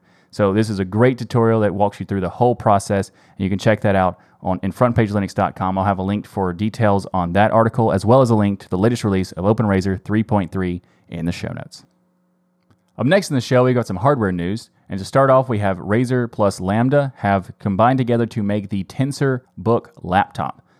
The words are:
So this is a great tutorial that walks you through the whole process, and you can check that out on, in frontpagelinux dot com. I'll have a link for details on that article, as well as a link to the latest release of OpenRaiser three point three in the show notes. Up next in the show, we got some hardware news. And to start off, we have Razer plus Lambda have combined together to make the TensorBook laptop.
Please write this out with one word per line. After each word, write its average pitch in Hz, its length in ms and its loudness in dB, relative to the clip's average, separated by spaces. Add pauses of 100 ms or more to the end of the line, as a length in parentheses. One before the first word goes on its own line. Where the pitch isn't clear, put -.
(300)
So 98 240 0
this 107 160 2
is 101 80 -2
a 98 80 0
great 117 320 2
tutorial 113 420 0
that 101 140 0
walks 101 260 -2
you 95 60 -8
through 98 160 -2
the 87 80 -4
whole 123 260 0
process, 98 540 0
and - 340 -10
you 92 60 -2
can 98 80 -4
check 107 240 2
that 104 120 2
out 92 240 2 (220)
on, 92 220 -4
in 95 100 -4
frontpagelinux 110 640 0
dot 95 200 0
com. 92 220 -4
I'll 95 80 0
have 98 140 0
a 95 40 -4
link 98 240 -4
for 95 280 -4
details 104 580 0
on 87 220 -2
that 104 160 4
article, 113 420 2
as 98 140 0
well 127 160 6
as 120 80 2
a 113 40 4
link 101 260 0
to - 100 -14
the 92 80 -2
latest 117 260 0
release 95 280 0
of 87 120 -8
OpenRaiser 98 580 0
three 107 200 -2
point 101 280 -2
three 90 300 -4 (300)
in 82 160 -8
the 87 60 -2
show 82 200 -8
notes. - 320 -16 (1120)
Up 120 60 -4
next 185 240 2
in 147 60 -6
the 127 80 0
show, 127 200 2
we 127 120 4
got 120 120 -2
some 101 100 -8
hardware 110 360 0
news. 90 380 -6 (180)
And 98 100 -8
to 95 60 -8
start 135 240 2
off, 131 220 4
we 107 80 -2
have 98 180 0
Razer 117 560 -2
plus 101 280 0
Lambda 127 560 0
have 98 420 0
combined 113 400 2
together 117 260 0
to 110 180 -6
make 101 280 -4
the 98 140 -4
TensorBook 131 1080 -2 (120)
laptop. 90 600 -2 (180)